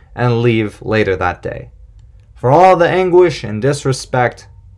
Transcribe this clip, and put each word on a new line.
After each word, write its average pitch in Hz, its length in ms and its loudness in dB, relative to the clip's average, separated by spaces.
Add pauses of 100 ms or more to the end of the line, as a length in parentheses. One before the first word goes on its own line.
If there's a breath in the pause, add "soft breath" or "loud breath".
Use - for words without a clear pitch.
(140 soft breath)
and 117 280 -2
leave 113 400 -2
later 98 340 -2
that 90 260 -4
day. - 280 -12 (640)
For 123 160 -2
all 180 260 6
the 165 120 2
anguish 180 540 2
and 107 180 -8
disrespect 131 840 -4 (320)